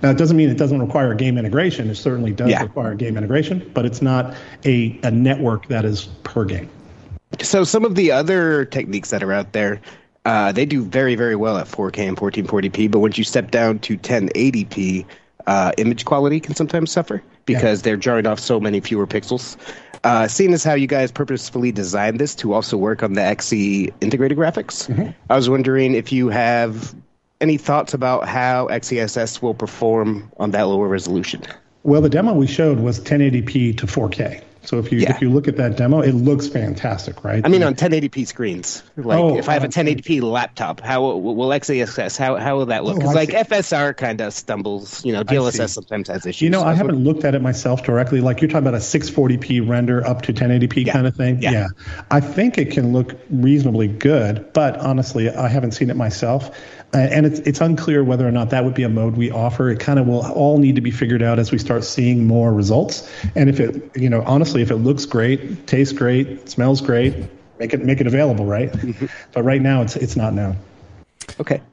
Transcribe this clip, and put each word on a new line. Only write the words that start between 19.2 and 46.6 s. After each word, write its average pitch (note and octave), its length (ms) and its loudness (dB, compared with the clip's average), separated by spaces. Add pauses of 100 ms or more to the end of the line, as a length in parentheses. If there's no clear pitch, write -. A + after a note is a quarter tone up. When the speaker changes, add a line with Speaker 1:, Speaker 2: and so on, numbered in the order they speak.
Speaker 2:
Uh, A2+ 240 4
seeing F#3 260 4
as D#3+ 100 0
how D#3 100 2
you C#3 140 0
guys C3 240 0
purposefully B2 600 -4
designed G#2 480 -2
this C#3+ 160 -2
to G2+ 180 -2
also A2 240 -2
work G#2 260 0
on G#2 100 -2
the G2 100 0
X G2+ 300 -2
E G2 380 0 (100)
integrated C3+ 360 0
graphics, E3 520 -2
Speaker 1:
Mm-hmm. D#3+ 220 -2 (180)
Speaker 2:
I B2+ 60 6
was B2+ 140 2
wondering C3+ 460 2
if A#2 160 -2
you B2+ 180 2
have A#2 640 0 (460)
any D#3 180 2
thoughts D3 360 -2
about B2+ 340 -2
how B2+ 400 0
X - 240 -4
E B2 80 -2
S A2 160 -4
S A#2 260 -6
will A#2 120 -2
perform A2 840 -2
on G#2 140 -2
that G2+ 120 0
lower G2 240 0
resolution. F#2 540 -4 (420)
Speaker 1:
Well, D3 180 4
the D3+ 80 4
demo F#3+ 240 2
we C#3 140 4
showed D3 320 2
was A#2 200 0
ten C#3+ 220 0
eighty B2+ 200 2
p A#2+ 320 0
to A2 140 -4
four A2 220 -2
K. - 320 -6 (220)
So - 160 -4
if A2+ 120 -4
you, A#2+ 60 2
Speaker 2:
Yeah. A2+ 180 2
Speaker 1:
if - 60 -4
you C3 80 2
look C#3+ 180 4
at G#2+ 80 0
that A#2+ 220 -2
demo, C3+ 240 4
it C3+ 100 4
looks B2+ 340 2
fantastic, G2+ 760 -6
right? G#2 220 -2
Speaker 2:
I - 20 4
mean, F3+ 140 6
Speaker 1:
And D#3 80 2
Speaker 2:
on C3 60 -2
ten E3 180 0
eighty D3 160 0
p C3 160 -6
screens. F#2 580 -8 (140)
Like, C3+ 220 0
Speaker 1:
Oh, D#3+ 180 4
Speaker 2:
if - 100 -4
I D3 60 0
have D3 100 0
a C#3+ 40 -4
Speaker 1:
oh, - 20 -4
Speaker 2:
ten D#3 180 0
eighty D3+ 140 0
p D#3 180 0
laptop, A2+ 640 -4
how B2+ 220 -2
will, A2+ 180 -2
will A#2+ 320 -2
X C#3 160 -2
E C#3 100 0
S A#2 180 -4
S, G2 200 -6
how, C3 180 0
how C3+ 220 -2
will C3+ 80 0
that A#2 180 -2
look? G3 140 -2
Speaker 1:
Oh, - 20 -2
Speaker 2:
'Cause, C#3+ 120 0
Speaker 1:
I - 20 2
Speaker 2:
like, D#3 160 2
Speaker 1:
see. - 80 -4
Speaker 2:
F A3 160 0
S G3+ 180 0
R C#3+ 220 0
kinda A2 380 -4
stumbles, G2+ 720 -8
you A#2+ 80 -2
know, G2+ 80 -2
Speaker 1:
I - 20 -2
Speaker 2:
D C3 140 0
L B2+ 100 2
S A#2 100 -4
S A2+ 140 -2
Speaker 1:
see. - 40 -10
Speaker 2:
sometimes G2+ 340 -8
has F#2 160 -8
issues. F2+ 160 -6
Speaker 1:
You D#3+ 80 2
know, F#3 120 2